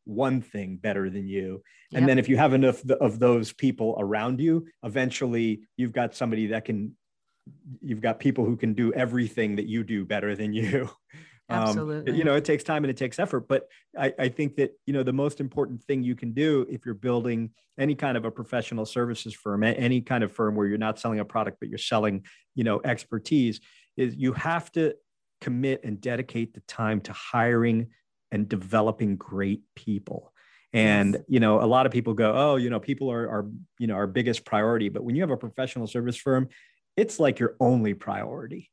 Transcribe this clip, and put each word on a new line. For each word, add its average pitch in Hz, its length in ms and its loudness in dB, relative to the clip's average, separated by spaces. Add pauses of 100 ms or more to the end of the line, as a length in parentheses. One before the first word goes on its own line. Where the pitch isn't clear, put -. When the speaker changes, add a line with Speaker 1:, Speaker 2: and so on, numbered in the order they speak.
Speaker 1:
one 127 360 0
thing 95 380 -8
better 98 320 -2
than 98 180 -6
you. 95 340 -6 (300)
And 127 120 2
Speaker 2:
Yep. - 20 6
Speaker 1:
then 131 120 6
if 123 120 2
you 123 80 4
have 139 160 4
enough 131 260 4
th-, 131 220 2
of 113 160 2
those 120 340 4
people 117 460 0
around 107 420 -2
you, 165 260 2 (160)
eventually 117 800 0 (160)
you've 120 160 -2
got 120 220 -2
somebody 113 320 -2
that 107 180 -4
can, 107 320 -4 (840)
you've 110 200 -6
got 113 180 0
people 127 260 0
who 113 120 0
can 110 180 -2
do 113 180 2
everything 117 600 -2
that 101 120 -4
you 113 180 -4
do 98 200 -4
better 104 300 -4
than 107 180 -4
you. 113 420 -2
<laughs> - 40 -20 (500)
Um, 113 140 -2
Speaker 2:
Absolutely. 127 560 -2
Speaker 1:
you 156 60 4
know, 143 100 4
it 151 100 2
takes 151 200 0
time 151 180 0
and 135 80 0
it 120 60 -4
takes 131 240 -4
effort, 131 260 -2
but 135 220 0 (280)
I, 135 220 0
I 131 100 0
think 143 280 -4
that, 139 160 2 (120)
you 143 80 -4
know, 135 120 0
the 131 80 0
most 143 260 0
important 123 460 -4
thing 135 180 -2
you 123 140 -2
can 120 160 -6
do 143 360 2
if - 160 -10
you're 120 120 -6
building 117 540 -2 (280)
any 139 160 0
kind 139 220 -2
of 113 80 -2
a 113 80 -4
professional 117 520 -4
services 117 480 -4
firm, 104 300 -2
a-, 110 60 4
any 123 320 2
kind 120 240 0
of 98 80 -2
firm 107 240 0
where 101 100 2
you're 104 100 0
not 110 220 -2
selling 110 220 -2
a 104 40 -4
product, 104 360 -4
but 104 80 -10
you're 110 100 -10
selling, 107 460 0 (320)
you 120 80 0
know, 107 180 2
expertise, 120 800 0 (360)
is 123 200 0
you 131 160 0
have 160 400 -4
to 160 240 2 (440)
commit 131 440 -2
and 104 160 -6
dedicate 120 520 -4
the - 100 -20
time 110 400 -2
to - 100 -14
hiring 117 800 2 (420)
and 104 160 0
developing 107 680 0
great 98 440 -4 (160)
people. - 560 -8 (400)
And, 104 420 4
Speaker 2:
Yes. - 140 -4
Speaker 1:
you 127 100 4
know, 110 240 6
a 113 60 4
lot 127 180 6
of 120 60 -2
people 120 220 0
go, 110 200 4
"Oh, 143 220 4
you 123 140 0
know, 110 100 -2
people 135 320 -4
are, 117 180 -2
are, 107 160 -4 (320)
you 120 80 -2
know, 107 80 0
our 98 140 0
biggest 113 360 0
priority." 110 440 2
But 110 160 -6
when 120 100 -2
you 160 80 2
have 165 80 0
a 127 60 0
professional 120 500 -6
service 120 300 -2
firm, 131 320 2 (480)
it's 214 240 2
like 139 180 4
your 117 220 0
only 120 340 4
priority 113 800 -10